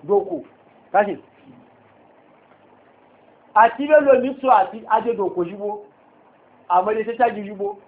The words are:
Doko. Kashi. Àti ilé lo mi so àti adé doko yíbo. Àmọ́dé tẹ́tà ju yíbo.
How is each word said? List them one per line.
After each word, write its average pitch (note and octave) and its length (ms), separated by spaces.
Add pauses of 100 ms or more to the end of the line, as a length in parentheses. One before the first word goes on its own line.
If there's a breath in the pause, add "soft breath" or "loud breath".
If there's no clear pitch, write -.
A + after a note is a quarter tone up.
Doko. G3 400 (480)
Kashi. G3 260 (2500)
Àti A#3 280
ilé D4+ 180
lo C4+ 200
mi C4+ 200
so C4 60
àti G#3+ 400
adé A3+ 260
doko F3+ 300
yíbo. G#3 420 (840)
Àmọ́dé G#3+ 340
tẹ́tà A3+ 320
ju G#3 80
yíbo. G3+ 340 (100)